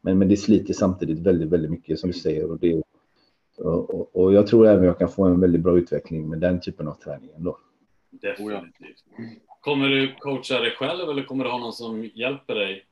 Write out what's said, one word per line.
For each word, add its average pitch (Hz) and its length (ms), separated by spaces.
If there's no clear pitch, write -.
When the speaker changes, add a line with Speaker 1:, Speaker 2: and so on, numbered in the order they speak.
Speaker 1:
men, 95 180
men 95 100
det 101 80
sliter 101 380
samtidigt 90 440
väldigt, 85 300
väldigt 78 220
mycket, 80 280
som 90 120
du 87 40
Speaker 2:
Mm. - 80
Speaker 1:
säger, 80 280
och 82 80
det, 82 240
och, 82 360
och, 90 220
och 92 180
jag 104 120
tror 113 200
även 98 180
jag 87 140
kan 87 100
få 98 160
en 90 160
väldigt 87 220
bra 87 160
utveckling 78 500
med 80 100
den 90 220
typen 80 280
av 73 60
träning - 420
ändå. 85 220
Speaker 2:
Definitivt. 101 960
Kommer 139 280
du 135 260
coacha 131 460
dig 117 100
själv 160 400
eller 139 140
kommer 135 200
du 123 60
ha 123 80
någon 120 140
som 113 320
hjälper 120 500
dig 98 380